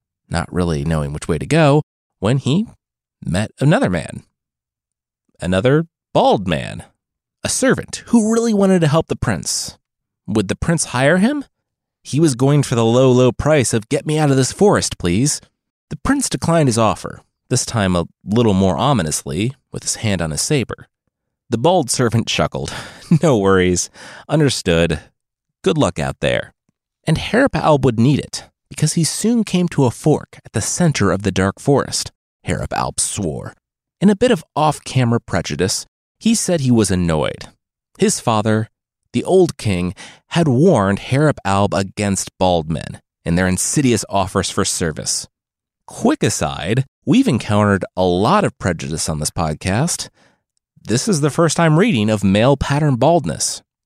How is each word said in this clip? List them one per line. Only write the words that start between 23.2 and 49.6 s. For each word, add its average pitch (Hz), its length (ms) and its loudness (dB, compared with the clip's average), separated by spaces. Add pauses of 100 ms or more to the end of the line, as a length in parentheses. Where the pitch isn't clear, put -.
"No 135 160 4
worries. 92 500 2 (380)
Understood. 85 720 0 (640)
Good 180 160 0
luck 104 180 0
out 67 220 -4
there." 64 340 -2 (520)
And 165 120 0
Harab 240 420 0
Alb 143 260 2
would 113 140 2
need 127 200 2
it, - 240 -12 (260)
because - 240 -4
he 170 100 0
soon 226 400 0
came 180 260 0
to 139 160 2
a 120 40 4
fork - 560 -2
at - 80 -20
the 107 80 -2
center 143 500 0
of 98 120 -2
the 101 80 0
dark 95 280 -2
forest. - 520 -2 (340)
Harab - 260 -6
Alb - 280 -6
swore. 73 560 -6 (440)
In 202 120 4
a 202 40 2
bit 240 140 2
of 190 160 0 (100)
off-camera 131 640 0
prejudice, 85 640 -4 (320)
he 226 160 2
said 175 260 -2
he 131 80 -2
was 110 220 4
annoyed. 78 560 -2 (500)
His 202 220 0
father, 110 500 0 (420)
the 120 120 -2
old 175 340 2
king, 90 380 -2 (320)
had 165 200 0
warned 120 520 2
Harab 143 440 0
Alb 98 300 0
against 98 640 -4
bald 87 320 0
men - 320 -8 (240)
and 82 100 0
their 92 120 2
insidious 113 600 0
offers 95 440 -4
for 101 120 -2
service. - 640 -6 (600)
Quick - 340 -2
aside, 92 640 -2 (180)
we've 240 240 2
encountered 104 560 2 (140)
a 92 60 0
lot 104 400 2
of - 160 -4
prejudice 80 500 -4
on 78 80 -4
this 76 140 -6
podcast. 92 800 -4 (760)